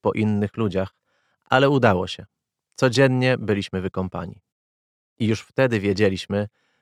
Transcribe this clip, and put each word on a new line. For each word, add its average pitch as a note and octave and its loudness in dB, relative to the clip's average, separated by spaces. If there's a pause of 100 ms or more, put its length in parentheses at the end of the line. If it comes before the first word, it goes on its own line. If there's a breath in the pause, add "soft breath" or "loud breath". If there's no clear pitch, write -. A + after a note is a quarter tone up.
po G2 0
innych G#2 -2
ludziach, F#2+ -4 (500)
ale C3+ 4
udało G#2+ 2
się. - -14 (480)
Codziennie B2+ 2
byliśmy G2+ -4
wykąpani. F2+ -8 (800)
I A2+ -2
już G#2+ 0
wtedy A#2+ -2
wiedzieliśmy, G2+ -2 (340)